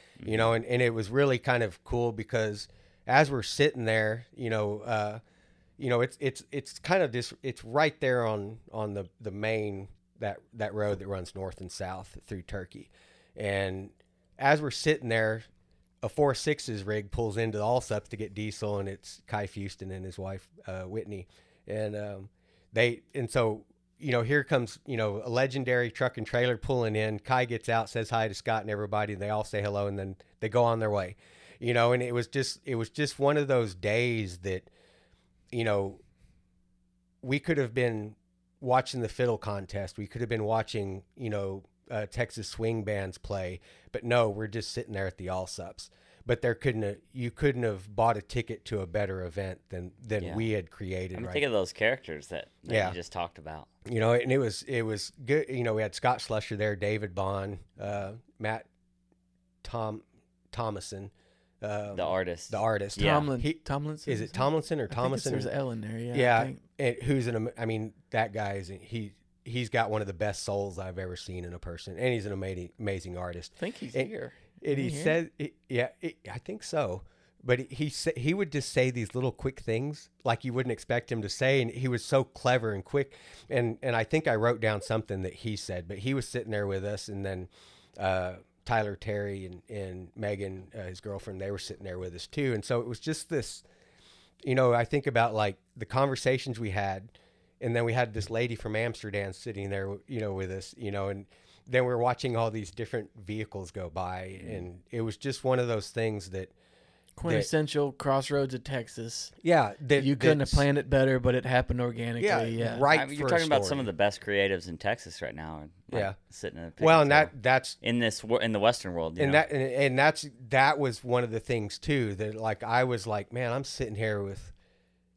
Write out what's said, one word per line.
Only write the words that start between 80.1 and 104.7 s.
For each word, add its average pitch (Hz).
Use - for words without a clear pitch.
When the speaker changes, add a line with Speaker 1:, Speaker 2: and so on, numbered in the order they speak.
Speaker 1:
like 117
you 127
wouldn't 123
expect 120
him 113
to 104
say, 131
and 113
he 127
was 123
so 135
clever 123
and 98
quick. 139
And, 120
and 123
I 113
think 156
I 120
wrote 117
down 107
something 104
that 92
he 107
said, 90
but 95
he 120
was 131
sitting 113
there 104
with 98
us, 101
and 98
then, 92
uh, 92
Tyler 107
Terry 101
and, 90
and 92
Megan, 98
uh, 104
his 92
girlfriend, 98
they 98
were 101
sitting -
there 92
with 92
us 85
too. 139
And 107
so 120
it 113
was 120
just -
this, -
you 135
know, 127
I 117
think 139
about, 117
like, 107
the 110
conversations 131
we 113
had, 98
and 117
then 117
we 117
had 123
this 104
lady 117
from 107
Amsterdam 104
sitting 98
there, 98
you 127
know, 104
with 95
us, 95
you 107
know, 98
and 101
then 127
we're 123
watching 120
all 113
these 107
different 113
vehicles 104
go 92
by, 92
Speaker 2:
Mm. 113
Speaker 1:
and 90